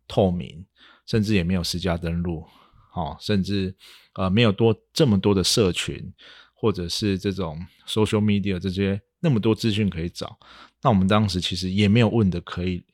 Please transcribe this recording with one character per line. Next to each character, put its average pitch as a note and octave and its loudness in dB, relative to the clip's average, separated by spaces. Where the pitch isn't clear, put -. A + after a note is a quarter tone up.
透 G2 2
明， F2 -8
甚 A2 0
至 G#2+ 0
也 F#2 2
没 F2 0
有 F2 0
实 F2 -4
价 E2+ -2
登 E2+ -4
录， E2+ -6
哦， - -8
甚 G#2 -2
至， F#2+ -4
呃， F#2+ -2
没 G#2 2
有 A2+ 4
多， A2 2
这 D#3+ 2
么 G2+ 4
多 G2+ 2
的 F#2 2
社 F#2+ 2
群， - -8
或 A2 0
者 F2+ -6
是 G2 -2
这 G2+ -4
种 E2+ -6
social G#2+ 2
media G2+ 0
这 F#2+ -4
些 G2 -2
那 E3+ 2
么 A#2 4
多 A2 2
资 A2+ 0
讯 G2+ 0
可 E2 -6
以 F2 -4
找。 - -12
那 C#3 2
我 A2 4
们 F#2+ 4
当 G#2+ 2
时 F2+ -2
其 - -6
实 F#2 -6
也 G2+ 2
没 G#2+ 4
有 A2+ 6
问 G#2 2
的 F2 -2
可 - -8
以， F2+ -4